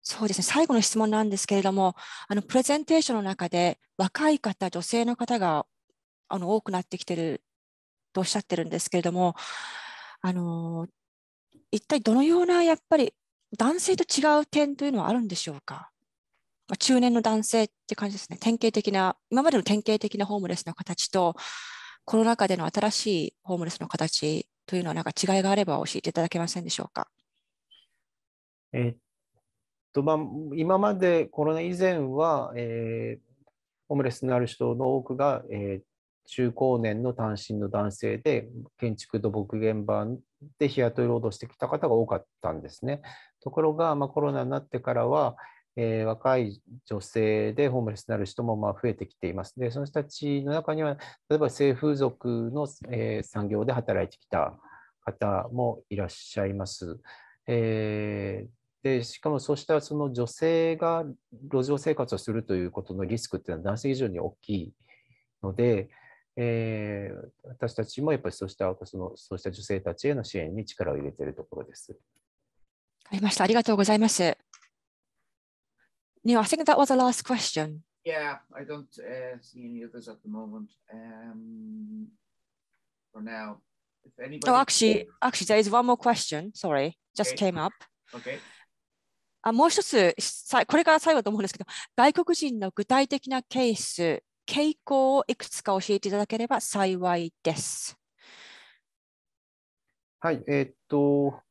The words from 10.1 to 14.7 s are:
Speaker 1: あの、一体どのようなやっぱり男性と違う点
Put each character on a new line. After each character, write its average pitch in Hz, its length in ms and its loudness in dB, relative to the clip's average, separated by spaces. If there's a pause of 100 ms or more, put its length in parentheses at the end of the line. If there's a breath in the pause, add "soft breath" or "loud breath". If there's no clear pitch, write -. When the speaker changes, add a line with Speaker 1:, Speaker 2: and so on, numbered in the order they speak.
Speaker 1:
あ 185 120 0
の、 170 560 -4 (840)
一 - 160 -4
体 294 140 2
ど 220 140 2
の 269 100 6
よ 339 160 6
う 349 60 4
な 349 180 6
や 330 100 6
っ - 40 -2 (100)
ぱ 320 80 6
り 277 180 2 (420)
男 285 220 2
性 370 160 2
と 359 80 0
違 302 400 4
う - 40 -2
点 294 280 2